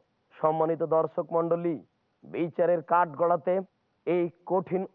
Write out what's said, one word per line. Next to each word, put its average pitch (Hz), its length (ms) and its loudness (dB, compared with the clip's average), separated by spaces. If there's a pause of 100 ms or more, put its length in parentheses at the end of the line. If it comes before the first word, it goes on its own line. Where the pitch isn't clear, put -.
(320)
সম্মানিত 160 500 0
দর্শক 160 500 -2
মণ্ডলী, 165 500 0 (420)
বিচারের 165 580 0
কাঠগড়াতে 170 800 2 (460)
এই 175 240 0 (160)
কঠিন 185 480 -2